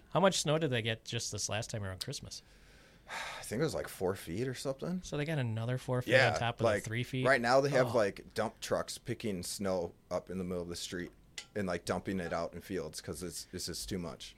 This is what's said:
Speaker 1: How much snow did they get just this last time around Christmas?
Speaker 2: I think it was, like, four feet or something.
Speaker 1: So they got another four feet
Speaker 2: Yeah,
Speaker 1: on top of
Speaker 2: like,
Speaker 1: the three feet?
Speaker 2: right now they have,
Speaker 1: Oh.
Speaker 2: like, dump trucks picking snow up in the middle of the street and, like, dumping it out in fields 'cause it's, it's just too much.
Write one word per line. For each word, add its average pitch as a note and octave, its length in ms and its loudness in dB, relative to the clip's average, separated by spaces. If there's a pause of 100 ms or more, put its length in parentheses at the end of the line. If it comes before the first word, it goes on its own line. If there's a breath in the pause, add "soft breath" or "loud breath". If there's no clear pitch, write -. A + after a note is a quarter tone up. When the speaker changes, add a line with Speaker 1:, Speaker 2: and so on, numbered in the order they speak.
(140)
Speaker 1:
How D#3 80 4
much F#3+ 220 6
snow D3+ 140 4
did D#3+ 120 0
they A#2+ 120 2
get A2 220 -2
just - 300 -4
this - 160 -4
last G#2+ 200 -2
time G#2+ 140 -6
around F#2 180 -6
Christmas? - 400 -10 (680 loud breath)
Speaker 2:
I - 340 -8
think G#2+ 160 -4
it D#3 60 2
was, G#2+ 100 0
like, D2 140 -4
four F#2+ 260 0
feet G2+ 320 -4
or C3 60 -2
something. D#3+ 500 -4
Speaker 1:
So - 140 -6
they D3 80 -2
got D#3 140 -2
another A#2 380 0
four B2+ 240 -2
feet A2+ 100 -2
Speaker 2:
Yeah, B2+ 220 8
Speaker 1:
on D#2+ 60 2
top A#2 220 0
of A2+ 40 6
Speaker 2:
like, G#2 180 4
Speaker 1:
the G#2+ 60 -6
three A#2 140 0
feet? B2+ 220 -2
Speaker 2:
right B2+ 160 6
now B2 180 6
they C#3 120 4
have, B2 220 4
Speaker 1:
Oh. B2 40 6
Speaker 2:
like, G2+ 260 4 (100)
dump A2 280 -2
trucks - 360 0
picking G2+ 460 -4
snow F#2 480 0 (180)
up F2+ 200 -2
in F2+ 80 -4
the F#2 80 -2
middle F2+ 180 -2
of F2 60 -8
the E2+ 80 -6
street F2 340 -6 (420)
and, G#2 140 0
like, F2+ 160 0
dumping F#2+ 380 0
it E2 100 -2
out E2+ 220 -2
in F2 80 -10
fields D#2+ 400 -6
'cause F2 220 -8
it's, - 280 -8
it's F2+ 140 -8
just - 240 -6
too G2+ 100 -2
much. - 380 -10